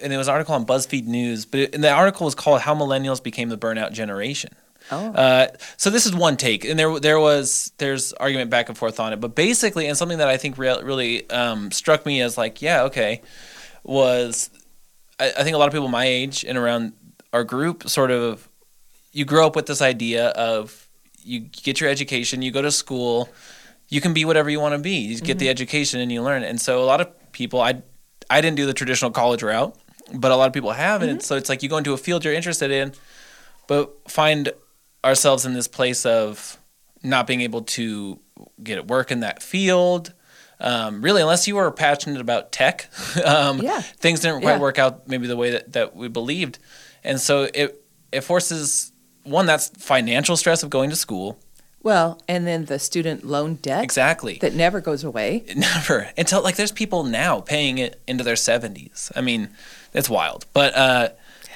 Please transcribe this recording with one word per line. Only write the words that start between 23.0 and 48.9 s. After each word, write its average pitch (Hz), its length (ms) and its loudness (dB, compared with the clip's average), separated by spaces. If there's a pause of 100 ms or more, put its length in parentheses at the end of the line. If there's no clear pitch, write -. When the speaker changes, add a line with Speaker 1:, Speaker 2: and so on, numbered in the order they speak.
Speaker 1:
you 147 140 -2
can 175 100 2
be 156 140 2
whatever 156 240 4
you 151 100 0
wanna 147 180 0
be. 180 200 -2
You 113 220 -4
get 127 180 -2
the 135 80 0
Speaker 2:
Mm-hmm. 131 40 4
Speaker 1:
education 127 500 -2
and 123 120 -4
you 120 100 -4
learn. 135 200 -2
And 113 180 -4
so 127 220 0
a - 40 2
lot 139 140 4
of - 320 -8
people, 123 280 -2
I, 123 200 2 (480)
I 139 120 4
didn't 156 160 2
do 139 100 0
the 135 80 -2
traditional 127 360 -2
college 120 320 2
route, 113 320 -2 (380)
but 131 200 0
a 127 40 6
lot 131 120 6
of 123 40 -4
people 107 200 -2
have. 180 300 0
And 156 80 0
Speaker 2:
Mm-hmm. - 80 -4
Speaker 1:
it's, - 80 -10
so 143 100 -2
it's 135 120 -4
like 135 140 -4
you 139 80 -4
go 156 80 0
into 143 160 -2
a - 20 0
field 170 280 -2
you're 151 100 0
interested 165 360 -2
in, 135 220 -2 (760)
but 143 260 0 (160)
find 151 400 2 (540)
ourselves 135 400 4
in 127 80 -4
this 123 160 -4
place 127 380 -2
of 110 500 0 (460)
not 127 240 0
being 123 160 -2
able 117 200 -4
to 104 560 -6 (440)
get 104 240 -8
work 127 260 0
in 123 80 -2
that - 220 -6
field, 180 680 0 (480)
um, 110 420 -4
really, 185 180 4
unless 160 280 4
you 202 80 -4
were 185 140 2
passionate 143 500 0
about 117 320 -4
tech, - 360 0 (180)
<laughs> 170 180 -2
um, 143 360 4
Speaker 2:
Yeah. 330 200 -2
Speaker 1:
things - 400 -2
didn't 160 220 -2
quite 151 100 4
Speaker 2:
Yeah. 147 80 2
Speaker 1:
work 139 180 0
out 131 300 0
maybe 127 180 -4
the 123 100 -4
way 120 140 0
that, 120 220 -4
that 117 240 -2
we 117 120 -10
believed. 127 500 -6 (440)
And 135 180 -2
so 139 320 2
it, - 300 -4 (300)
it 135 100 -2
forces, 165 720 -2 (320)